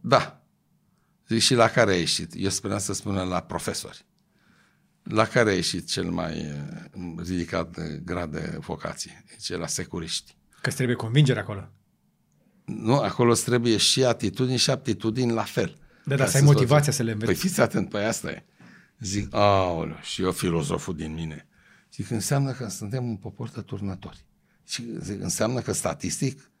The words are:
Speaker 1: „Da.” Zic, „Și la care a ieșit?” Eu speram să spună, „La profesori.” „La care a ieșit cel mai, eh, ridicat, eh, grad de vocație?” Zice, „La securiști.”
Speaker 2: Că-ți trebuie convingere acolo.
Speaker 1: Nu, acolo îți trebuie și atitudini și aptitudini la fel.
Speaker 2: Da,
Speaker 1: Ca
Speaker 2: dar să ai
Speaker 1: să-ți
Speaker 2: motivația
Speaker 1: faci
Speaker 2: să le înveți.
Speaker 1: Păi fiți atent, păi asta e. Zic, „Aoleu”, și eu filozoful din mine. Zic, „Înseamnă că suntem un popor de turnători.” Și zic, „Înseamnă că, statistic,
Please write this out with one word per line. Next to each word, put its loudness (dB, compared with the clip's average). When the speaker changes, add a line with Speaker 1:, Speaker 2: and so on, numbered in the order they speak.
Speaker 1:
„Da.” 2
Zic, 2
„Și 4
la 8
care 4
a 4
ieșit?” -2
Eu -2
speram -4
să -4
spună, -4
„La -2
profesori.” -8
„La 2
care 4
a 4
ieșit -2
cel -2
mai, -4
eh, -10
ridicat, -4
eh, -6
grad -6
de -6
vocație?” -10
Zice, -8
„La -6
securiști.” -8
Speaker 2:
Că-ți -4
trebuie 0
convingere 4
acolo. -10
Speaker 1:
Nu, 0
acolo 4
îți 4
trebuie 4
și 2
atitudini 0
și 2
aptitudini 0
la 0
fel. -2
Speaker 2:
Da, 0
Speaker 1:
Ca 2
Speaker 2:
dar 2
să 2
ai 8
Speaker 1:
să-ți 10
Speaker 2:
motivația 6
Speaker 1:
faci 2
Speaker 2:
să -2
le 0
înveți. 0
Speaker 1:
Păi 0
fiți 0
atent, 2
păi -2
asta -2
e. -12
Zic, -4
„Aoleu”, 4
și -6
eu 2
filozoful 0
din -6
mine. -8
Zic, -8
„Înseamnă 0
că -8
suntem -6
un -4
popor -12
de -12
turnători.” -10
Și -8
zic, -8
„Înseamnă -2
că, -4
statistic, -4